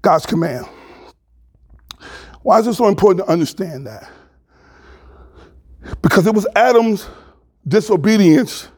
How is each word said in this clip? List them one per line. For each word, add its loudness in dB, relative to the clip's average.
God's 2
command. -6
Why 2
is -4
it -2
so 0
important 2
to 0
understand -4
that? -20
Because 2
it 0
was 0
Adam's 0
disobedience 2